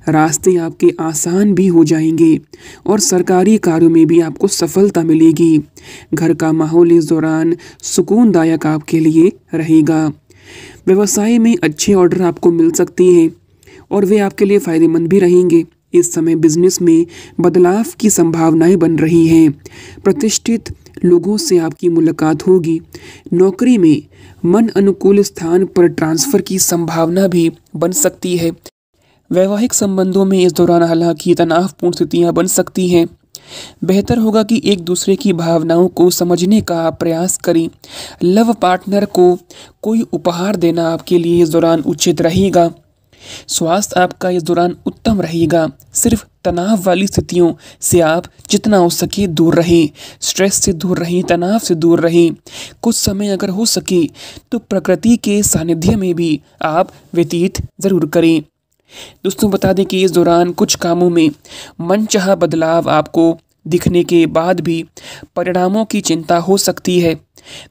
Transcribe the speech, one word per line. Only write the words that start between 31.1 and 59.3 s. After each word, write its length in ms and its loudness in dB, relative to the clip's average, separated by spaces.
तनावपूर्ण 600 -2
स्थितियां 400 -2
बन 140 -2
सकती 400 -2
हैं। 180 2
बेहतर 340 0
होगा 240 0
कि 220 -2
एक 180 0
दूसरे 340 -2
की 180 0
भावनाओं 560 0
को 200 2
समझने 520 0
का 300 -4
प्रयास 460 -4
करें। 300 -2
लव 300 2
पार्टनर 540 -2
को 280 2
कोई 180 -2
उपहार 440 -4
देना 320 -2
आपके 300 -2
लिए 240 2
इस 60 2
दौरान 340 2
उचित 380 -2
रहेगा। 500 2
स्वास्थ्य 520 -2
आपका 300 -2
इस 120 -2
दौरान 340 -2
उत्तम 340 -4
रहेगा। 500 0
सिर्फ 320 -2
तनाव 380 -2
वाली 240 0
स्थितियों 460 0
से 200 0
आप 220 -2
जितना 260 0
हो 140 2
सके 380 -4
दूर 260 2
रहें, 340 2
स्ट्रेस 320 -2
से 200 -2
दूर 240 -4
रहें, 260 -4
तनाव 340 -2
से 180 -4
दूर 240 2
रहें। 340 2
कुछ 140 -2
समय 320 -4
अगर 220 -4
हो 160 -4
सके 380 -2
तो 100 -4
प्रकृति 580 -2
के 260 -2
सानिध्य 520 -2
में 180 -2
भी 260 -2
आप 280 -2
व्यतीत 480 -2
ज़रूर 280 0
करें। 340 2
दोस्तों, 260 -2